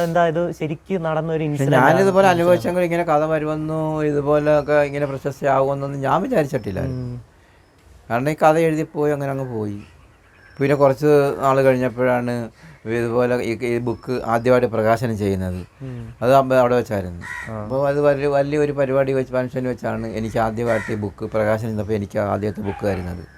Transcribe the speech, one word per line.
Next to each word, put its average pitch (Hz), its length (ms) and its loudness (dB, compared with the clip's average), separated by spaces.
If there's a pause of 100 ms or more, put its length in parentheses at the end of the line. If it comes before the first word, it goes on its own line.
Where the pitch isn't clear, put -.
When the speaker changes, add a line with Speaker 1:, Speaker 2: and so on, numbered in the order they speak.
Speaker 1:
എന്താ 170 240 2
ഇത് 170 240 -2
ശരിക്കും 165 500 -6
നടന്ന 160 300 -4
ഒരു 160 60 -2
Speaker 2:
പക്ഷെ 156 60 -2
Speaker 1:
ഇൻസിഡന്റ് 143 320 0
Speaker 2:
ഞാനിതുപോലെ 185 520 6
Speaker 1:
ആണ്. 180 80 4
Speaker 2:
അനുഭവിച്ചെങ്കിൽ 175 460 2
ഇങ്ങനെ 170 200 0
കഥ 156 220 0
വരുമെന്നോ 156 800 -2
ഇതുപോലെയൊക്കെ 147 800 2
ഇങ്ങനെ 143 240 -2
പ്രശസ്തയാകുമെന്നൊന്നും 139 960 -2
ഞാൻ 135 220 0
വിചാരിച്ചിട്ടില്ല. 135 580 -2
Speaker 1:
ഉം. 123 400 -6 (880)
Speaker 2:
കാരണം 123 200 -2
ഈ 156 40 -2
കഥ 156 240 4
എഴുതിപ്പോയി, 156 540 0
അങ്ങനെ 139 180 -4
അങ്ങ് 135 240 -6
പോയി. 104 280 -6 (760)
പിന്നെ 139 140 2
കുറച്ച് 143 680 4
നാൾ 135 200 4
കഴിഞ്ഞപ്പോഴാണ് 123 880 0 (360)
ഇതുപോലെ 120 500 0
ഈ, 113 300 -4
ഈ 120 120 0
ബുക്ക് 123 460 -4
ആദ്യമായിട്ട് 120 420 2
പ്രകാശനം 110 520 0
ചെയ്യുന്നത്. 92 480 -2 (160)
Speaker 1:
ഉം. 120 400 -14
Speaker 2:
അത് 123 120 4
അമ്മ 131 200 4
അവിടെ 123 220 4
വെച്ചായിരുന്നു. 92 460 -2 (280)
Speaker 1:
ആ. 110 120 -8
Speaker 2:
അപ്പോൾ 131 260 -2
അത് 143 120 0
വലിയ, 143 260 2
വലിയൊരു 143 460 0
പരിപാടി 139 400 0
വെച്ച്, 131 200 -2
ഫംഗ്ഷൻ 127 360 -4
വെച്ചാണ് 113 380 -6
എനിക്ക് 110 320 -6
ആദ്യമായിട്ട് 113 540 -2
ഈ - 20 -4
ബുക്ക് 104 300 -6
പ്രകാശനം 110 460 0
ചെയ്തപ്പോൾ 104 220 -4
എനിക്ക് 104 260 -4
ആദ്യത്തെ 101 420 -2
ബുക്ക് 98 260 -6
തരുന്നത്. 90 380 -6 (140)